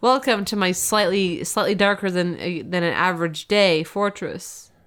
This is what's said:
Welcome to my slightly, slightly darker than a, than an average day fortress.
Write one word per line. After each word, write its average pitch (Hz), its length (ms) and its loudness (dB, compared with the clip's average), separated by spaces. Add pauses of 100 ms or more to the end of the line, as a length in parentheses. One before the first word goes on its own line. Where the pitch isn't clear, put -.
Welcome 247 460 2
to 214 100 -4
my 185 160 2
slightly, 190 720 0
slightly 208 300 0
darker 202 360 2
than 175 300 -2
a, 175 220 -6
than 180 200 -2
an 170 120 0
average 165 540 -2
day 185 360 4
fortress. - 840 -6 (160)